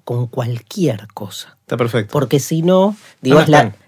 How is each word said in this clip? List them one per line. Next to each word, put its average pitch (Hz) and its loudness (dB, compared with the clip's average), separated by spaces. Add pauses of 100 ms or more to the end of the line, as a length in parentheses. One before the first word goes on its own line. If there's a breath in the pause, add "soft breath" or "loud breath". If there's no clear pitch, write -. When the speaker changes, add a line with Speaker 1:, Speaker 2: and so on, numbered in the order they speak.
Speaker 1:
con 120 -4
cualquier 117 -4
cosa. - -16
Speaker 2:
Está - -8
perfecto. 117 -2
Speaker 1:
Porque 147 0
si 165 -4
no, 185 2 (260 loud breath)
digo, 131 2
Speaker 2:
No, 151 8
no, - 6
Speaker 1:
es 147 -2
la, 151 6
Speaker 2:
está 104 -6 (100)